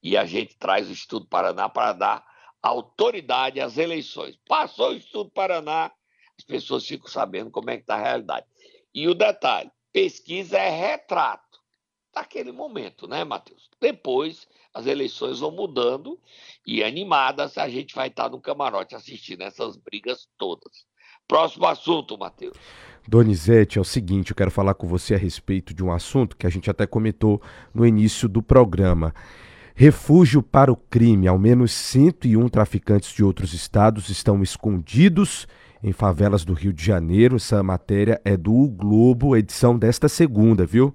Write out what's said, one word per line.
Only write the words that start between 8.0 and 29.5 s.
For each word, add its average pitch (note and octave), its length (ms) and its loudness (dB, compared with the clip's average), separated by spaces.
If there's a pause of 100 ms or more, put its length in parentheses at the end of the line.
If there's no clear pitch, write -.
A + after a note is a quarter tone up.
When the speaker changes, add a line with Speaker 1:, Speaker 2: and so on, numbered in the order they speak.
Speaker 1:
realidade. A#2 420 -8 (480)
E D3+ 140 -6
o F3 60 0
detalhe, E3 580 -4 (220)
pesquisa F#3 640 -6
é F#3+ 120 -2
retrato E3+ 920 -6 (540)
daquele - 380 -12
momento, B3 560 -16
né, E3+ 160 -10
Matheus? - 460 -16 (100)
Depois, D#3+ 680 -6 (260)
as A#2 120 -12
eleições C3+ 540 -6
vão D#3 120 -8
mudando D#3+ 680 -6 (460)
e A2 180 -4
animadas, C#3 720 -4
a D3+ 120 -6
gente C3 260 -12
vai C3 140 -8
tá A#2+ 180 -8
no B2 140 -14
camarote B2+ 540 -8
assistindo G2 480 -18
essas G2+ 340 -12
brigas - 500 -12 (100)
todas. - 480 -14 (400)
Próximo D#3+ 400 -2
assunto, D#3 520 -4
Matheus. - 400 -16 (500)
Speaker 2:
Donizete, G#2+ 720 4
é G2+ 40 0
o F2+ 40 -2
seguinte, F#2+ 460 -4
eu - 40 -8
quero F#2+ 160 0
falar G2 220 0
com - 120 -8
você F2+ 300 -2
a - 20 0
respeito F#2+ 560 -6
de E2 80 -10
um F#2 100 -2
assunto G#2 440 -2
que - 100 -8
a F2+ 40 2
gente F2+ 200 -6
até G#2 160 -2
comentou G#2+ 560 0 (320)
no A#2 120 2
início A2 420 2
do A2 160 -2
programa. F2+ 720 4 (580)